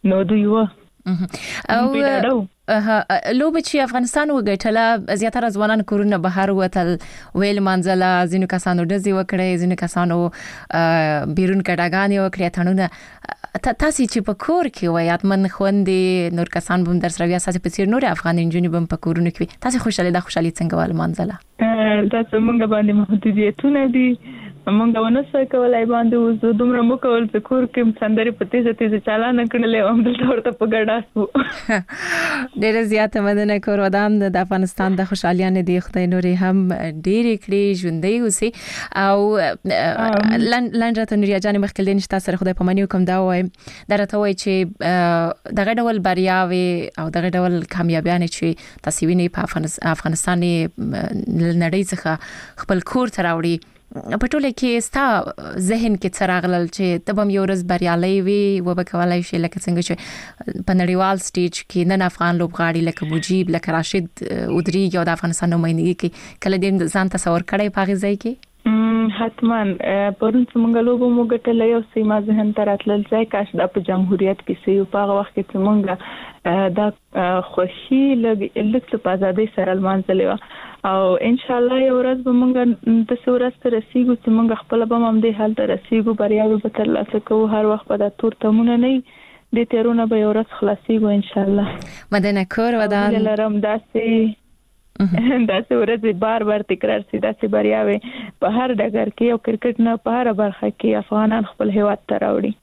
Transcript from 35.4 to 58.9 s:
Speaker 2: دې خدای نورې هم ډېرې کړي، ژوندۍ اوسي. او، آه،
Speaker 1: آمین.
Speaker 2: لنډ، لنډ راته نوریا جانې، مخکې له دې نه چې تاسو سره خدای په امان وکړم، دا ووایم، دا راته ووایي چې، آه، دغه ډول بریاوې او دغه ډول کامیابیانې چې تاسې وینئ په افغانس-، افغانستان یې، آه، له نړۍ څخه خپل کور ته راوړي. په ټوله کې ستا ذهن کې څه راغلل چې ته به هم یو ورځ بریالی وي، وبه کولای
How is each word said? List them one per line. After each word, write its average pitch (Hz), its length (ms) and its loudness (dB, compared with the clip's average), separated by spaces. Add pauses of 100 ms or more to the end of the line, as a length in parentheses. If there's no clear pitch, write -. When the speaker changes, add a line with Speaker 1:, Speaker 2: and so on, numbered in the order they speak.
Speaker 2:
دې 180 180 0
خدای 180 280 -2
نورې 180 340 2
هم 185 280 2 (320)
ډېرې 220 340 2 (100)
کړي، 202 180 0 (180)
ژوندۍ 175 400 0
اوسي. 220 300 0 (440)
او، 202 420 2
آه، 151 160 0 (160)
Speaker 1:
آمین. 214 720 0
Speaker 2:
لنډ، 240 320 0
لنډ 233 240 0
راته 220 180 -2
نوریا 202 220 2
جانې، 202 200 0
مخکې 202 220 -4
له 190 60 0
دې 196 80 0
نه 196 60 2
چې 185 80 -6
تاسو 190 180 -2
سره 175 100 -2
خدای 185 180 -2
په - 80 -4
امان 185 220 2
وکړم، 185 220 0
دا 185 160 0
ووایم، 185 300 0 (380)
دا 208 60 2
راته 202 220 -2
ووایي 208 160 2
چې، 196 180 -4 (300)
آه، 170 540 0 (160)
دغه 208 220 0
ډول 233 260 0
بریاوې 180 880 0 (100)
او 160 100 -4
دغه 170 200 -2
ډول 180 340 0 (140)
کامیابیانې 170 500 0
چې - 200 -4 (360)
تاسې - 220 -4
وینئ 175 220 2
په - 140 -4
افغانس-، 160 400 -6
افغانستان 165 600 -2
یې، 170 280 0 (260)
آه، - 140 -4 (300)
له 170 300 2
نړۍ 190 140 0 (100)
څخه 160 240 -4 (400)
خپل 190 220 -2
کور 247 280 -2
ته - 160 -4
راوړي. 170 340 -2 (380)
په 240 320 -4
ټوله 277 220 0 (100)
کې 240 200 0
ستا 269 240 -4 (540)
ذهن 220 380 0
کې 190 200 -4
څه 196 100 -2
راغلل 180 420 0
چې 175 380 -2
ته 214 80 -2
به 208 100 0
هم 202 60 2
یو 196 160 0
ورځ 185 200 -2
بریالی 180 560 0
وي، 196 400 2
وبه 175 220 -2
کولای 175 380 0